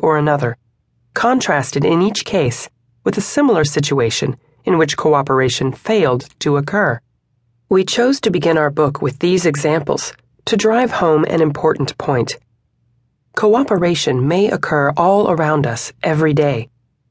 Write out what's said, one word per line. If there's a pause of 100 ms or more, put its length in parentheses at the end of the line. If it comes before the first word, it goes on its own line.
or
another, (560)
contrasted
in
each
case (360)
with
a
similar
situation (300)
in
which
cooperation
failed (100)
to
occur. (720)
We
chose
to
begin
our
book
with
these
examples (320)
to
drive
home
an
important
point. (1000)
Cooperation
may
occur
all
around
us (120)
every
day, (420)